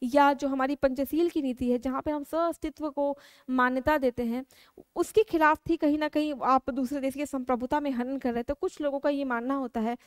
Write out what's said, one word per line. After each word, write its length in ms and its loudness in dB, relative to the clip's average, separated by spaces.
या 300 6
जो 160 -2
हमारी 280 0
पंचशील 540 0
की 120 -2
नीति 280 0
है, 80 2
जहाँ 240 -4
पे 80 -2
हम 140 -2
सह 140 -4
अस्तित्व 520 -4
को 280 -2
मान्यता 460 2
देते 280 0
हैं, 220 -4
उसके 260 2
खिलाफ 460 2
थी। 80 2
कहीं 220 2
ना 100 0
कहीं 340 -2
आप 280 2
दूसरे 300 -2
देश 140 -2
की 120 -6
संप्रभुता 540 -2
में 100 -2
हनन 280 -4
कर 100 -4
रहे 100 -2
हैं। 60 -4
तो 100 -4
कुछ 260 -6
लोगों 180 -2
का 120 0
ये 140 0
मानना 300 -2
होता 260 -4
है 160 -2